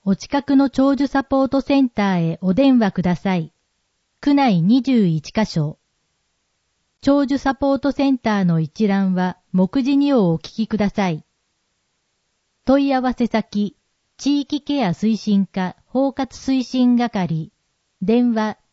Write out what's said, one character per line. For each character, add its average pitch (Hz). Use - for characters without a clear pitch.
お 190
近 -
く 269
の 269
長 269
寿 269
サ -
ポ 269
ー 262
ト 269
セ 277
ン 247
タ 202
ー 165
へ -
お 185
電 262
話 196
く 180
だ 180
さ 190
い。 160
区 285
内 247
二 233
十 233
一 160
箇 214
所。 156
長 285
寿 269
サ 269
ポ 277
ー 269
ト 285
セ 277
ン 262
タ 208
ー 196
の 165
一 202
覧 196
は、 180
目 190
次 277
に 285
を 196
お 160
聞 -
き 220
く 214
だ 202
さ 190
い。 156
問 277
い 269
合 254
わ 254
せ 240
先、 208
地 285
域 285
ケ 285
ア 170
推 214
進 196
課 185
包 269
括 262
推 262
進 247
係。 185
電 233
話、 214